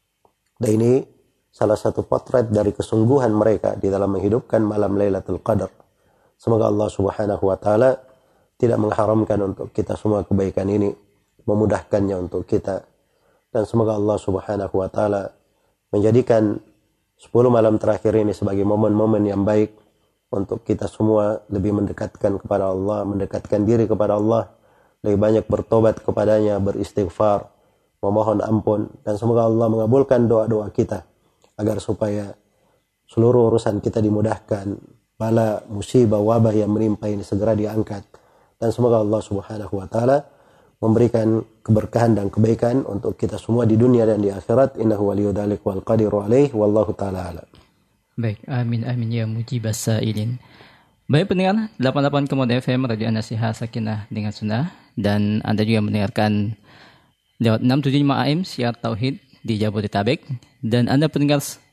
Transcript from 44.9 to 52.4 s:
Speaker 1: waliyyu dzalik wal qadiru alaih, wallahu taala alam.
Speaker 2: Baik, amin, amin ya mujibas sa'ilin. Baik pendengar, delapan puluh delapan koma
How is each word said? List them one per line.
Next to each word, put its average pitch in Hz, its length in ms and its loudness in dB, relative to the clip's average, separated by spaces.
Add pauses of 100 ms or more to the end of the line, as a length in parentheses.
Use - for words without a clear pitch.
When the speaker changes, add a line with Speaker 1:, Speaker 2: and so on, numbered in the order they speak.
Speaker 1:
waliyyu 101 240 0
dzalik 101 240 -2
wal 95 240 -4
qadiru 104 400 2
alaih, 131 320 4
wallahu 104 400 2
taala 90 400 -8
alam. - 120 -20 (680)
Speaker 2:
Baik, 113 320 -4
amin, 120 400 -4
amin 123 240 -4
ya 117 160 -2
mujibas 113 480 -4
sa'ilin. 110 640 -2 (640)
Baik 160 240 2
pendengar, 196 480 0
delapan 131 240 0
puluh 139 80 2
delapan 143 160 0
koma 135 240 -2